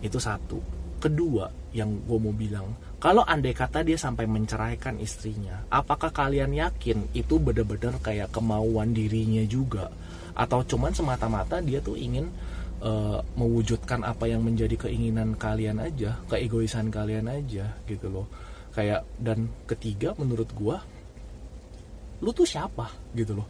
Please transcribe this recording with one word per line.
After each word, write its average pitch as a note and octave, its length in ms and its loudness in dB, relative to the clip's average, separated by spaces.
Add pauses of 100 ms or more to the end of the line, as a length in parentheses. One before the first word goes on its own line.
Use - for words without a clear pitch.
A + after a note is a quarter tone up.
Itu A2 160 0
satu. G#2 400 -2 (400)
Kedua, D3+ 480 2 (240)
yang G#2+ 320 -2
gue A#2 160 2
mau G#2+ 160 0
bilang, G#2 400 -2 (240)
kalau F#3+ 240 8
andai C3 320 2
kata D3+ 320 0
dia D#3+ 80 4
sampai A#2 320 0
menceraikan A2 720 0
istrinya, G#2+ 720 -6
apakah D3+ 400 2
kalian C#3 480 2
yakin A2+ 560 0
itu C#3 240 4
benar-benar A#2 640 2
kayak G#2 320 -2
kemauan A2 560 2
dirinya A2 560 2
juga? A#2 400 0 (480)
Atau B2 320 2
cuman B2+ 240 2
semata-mata A#2+ 720 0
dia C#3 160 2
tuh - 160 -2
ingin, C3 320 -2 (520)
eh, G#2+ 400 2 (160)
mewujudkan A#2 720 2
apa A#2 200 0
yang A2+ 160 4
menjadi A2+ 440 2
keinginan A2+ 480 2
kalian A2 480 0
aja, A#2+ 360 -2 (120)
keegoisan A2+ 600 2
kalian G#2+ 360 0
aja A#2 480 -4 (120)
gitu G2 200 -4
loh. F#2+ 200 -4 (440)
Kayak, G#2 320 2 (160)
dan A2+ 280 2 (200)
ketiga, A#2 480 -2
menurut A#2+ 400 0
gua, A2 240 0 (1400)
lu G#3+ 80 2
tuh E4+ 160 6
siapa C#3+ 400 -4 (280)
gitu G#2+ 240 0
loh? G#2+ 100 -4